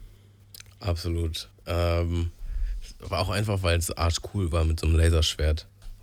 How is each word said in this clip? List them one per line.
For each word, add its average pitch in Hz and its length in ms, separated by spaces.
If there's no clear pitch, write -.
Absolut. 85 680
Ähm, 85 640
war 85 200
auch 92 100
einfach, 101 320
weil 85 160
es 82 120
arschcool 85 600
war, 82 120
mit 80 160
so 80 60
einem 80 100
Laserschwert 80 720